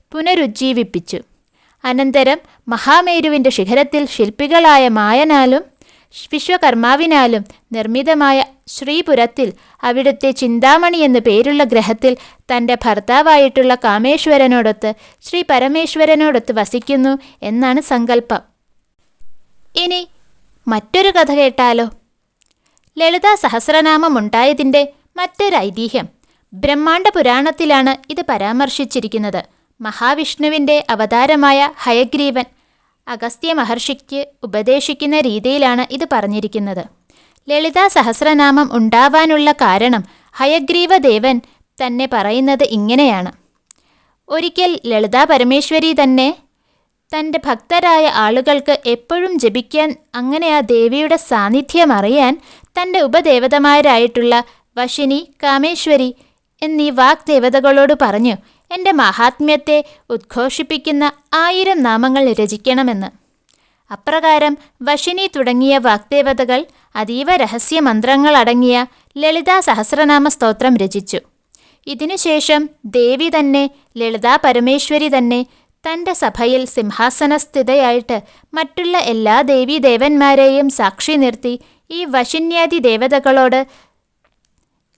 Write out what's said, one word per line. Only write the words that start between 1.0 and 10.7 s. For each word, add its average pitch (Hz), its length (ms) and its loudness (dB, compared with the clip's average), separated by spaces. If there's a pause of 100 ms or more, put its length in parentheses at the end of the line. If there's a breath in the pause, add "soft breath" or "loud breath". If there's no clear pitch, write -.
അനന്തരം 269 540 0 (300 soft breath)
മഹാമേരുവിൻ്റെ 294 840 2
ശിഖരത്തിൽ 269 560 0
ശില്പികളായ 285 840 2
മായനാലും 262 760 2 (680 soft breath)
വിശ്വകർമാവിനാലും 277 1120 0 (300 loud breath)
നിർമ്മിതമായ 269 680 0 (300)
ശ്രീപുരത്തിൽ 269 800 -2 (340 soft breath)
അവിടുത്തെ 269 500 0
ചിന്താമണി 277 680 2